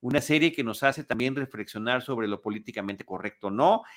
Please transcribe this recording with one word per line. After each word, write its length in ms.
Una 200
serie 320
que 120
nos 180
hace 220
también 320
reflexionar 680
sobre 260
lo 120
políticamente 640
correcto 440
o 20
no, 320